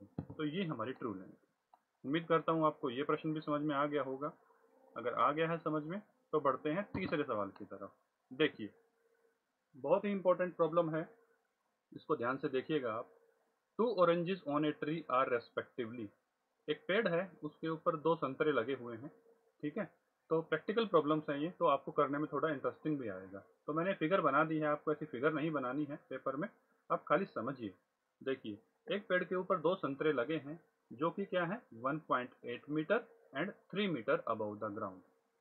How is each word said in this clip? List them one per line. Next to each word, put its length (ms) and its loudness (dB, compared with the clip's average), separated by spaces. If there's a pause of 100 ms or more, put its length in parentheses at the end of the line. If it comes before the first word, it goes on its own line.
है। 320 -10
तो 120 -4
ये 200 -2
हमारी 280 -4
true 200 -6
लेंथ। 920 -18
उम्मीद 200 -2
करता 260 2
हूँ 140 4
आपको 240 0
ये 140 -2
प्रश्न 300 0
भी 80 -4
समझ 200 -2
में 140 0
आ 100 2
गया 180 0
होगा। 280 -6 (640)
अगर 200 -2
आ 160 6
गया 180 2
है 100 0
समझ 240 -2
में 160 -6 (340)
तो 80 6
बढ़ते 280 2
हैं 140 0 (100)
तीसरे 300 0
सवाल 260 -2
की 160 -14
तरफ। 260 -12 (400)
देखिए, 380 0 (1080)
बहुत 300 2
ही 60 0
important 440 2
problem 400 2
है, 120 -2 (840)
इसको 240 -2
ध्यान 220 -2
से 120 -4
देखिएगा 440 0
आप। 160 -6 (680)
Two 80 4 (100)
oranges 500 4
on 180 2
a 100 2
tree 240 -4 (120)
are 160 4
respectively, 800 -4 (640)
एक 200 -4
पेड़ 200 2
है 140 2 (220)
उसके 260 -6
ऊपर 280 0
दो 180 2
संतरे 360 0
लगे 220 2
हुए 220 -8
हैं, 140 -12 (540)
ठीक 140 -4
है। 80 -2 (440)
तो 120 2
practical 460 0
problems 420 2
हैं 80 -2
ये, 120 -2
तो 180 -2
आपको 240 2
करने 260 2
में 140 -2
थोड़ा 180 0
interesting 500 -2
भी 100 -6
आएगा। 300 -10 (280)
तो 60 -2
मैंने 200 0
figure 280 2
बना 220 6
दी 140 0
है, 100 0
आपको 240 0
ऐसी 160 -4
figure 260 0
नहीं 180 0
बनानी 340 -2
है 100 -8 (140)
paper 260 -4
में, 120 -4 (420)
आप 140 0
खाली 240 2
समझिए। 460 -6 (480)
देखिए, 360 -6 (300)
एक 200 -4
पेड़ 160 2
के 120 -4
ऊपर 240 0
दो 180 2
संतरे 360 0
लगे 240 0
हैं 220 -8 (320)
जो 200 -2
कि 140 -4
क्या 200 0
है, 160 -4 (140)
वन 320 -2
point 280 -2 (100)
eight 260 -8
meter 280 2 (340)
and 200 -4 (160)
three 200 -2
meter 280 0 (100)
above 320 -2
the 120 -4
ground। 300 -8 (400)